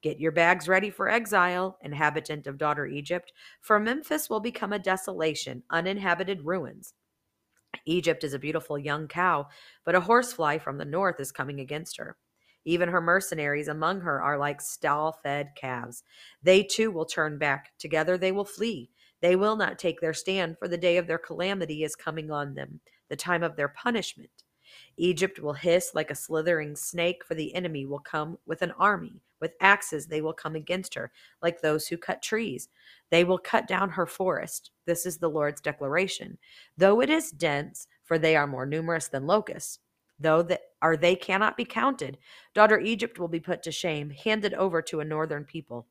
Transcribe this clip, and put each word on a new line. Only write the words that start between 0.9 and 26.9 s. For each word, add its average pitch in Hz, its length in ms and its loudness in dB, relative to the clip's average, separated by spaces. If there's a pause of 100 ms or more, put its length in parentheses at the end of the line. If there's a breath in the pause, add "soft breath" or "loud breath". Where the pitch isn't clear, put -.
exile, 190 720 0
inhabitant 151 640 -2
of 139 120 -8
daughter 147 280 0
Egypt, 147 460 -6 (300 loud breath)
for 208 180 6
Memphis 294 500 -2
will 220 120 -2
become 214 320 -4
a 208 60 -2
desolation, 170 880 -2
uninhabited 185 720 0
ruins. 160 520 -6 (920)
Egypt 165 400 0
is 139 80 -4
a 139 60 -6
beautiful 151 380 -4
young 147 300 -4
cow, 165 400 2 (380 loud breath)
but 170 100 4
a 180 60 8
horsefly 175 580 2
from 143 180 -8
the 151 80 -8
north 170 360 -2
is 135 100 -8
coming 139 300 -8
against 147 360 -10
her. - 200 -14 (480)
Even 170 220 2
her 175 140 2
mercenaries 156 680 0
among 156 340 -2
her 151 200 -2
are 143 160 0
like 143 240 -2
stall-fed 143 920 -2
calves. 123 480 -8 (400 loud breath)
They 190 220 8
too 220 280 0
will 160 140 -4
turn 151 320 -2
back. 143 400 -2
Together 160 400 0
they 185 140 2
will 196 140 -2
flee. 196 440 -6 (300 soft breath)
They 180 160 6
will 214 220 2
not 196 200 -2
take 170 220 -2
their 160 140 -2
stand, 175 440 -2
for 202 120 -6
the 170 80 -2
day 175 180 4
of 175 100 2
their 165 120 -2
calamity 165 680 -4
is 151 140 -4
coming 156 340 -8
on 147 220 -4
them, 139 260 -12 (300 soft breath)
the 147 80 -6
time 170 260 0
of 151 140 -4
their 143 100 0
punishment. - 800 -6 (500 loud breath)
Egypt 180 440 0
will 147 140 -4
hiss 175 400 2
like 156 160 -2
a 147 60 -6
slithering 156 640 -2
snake, 175 480 -2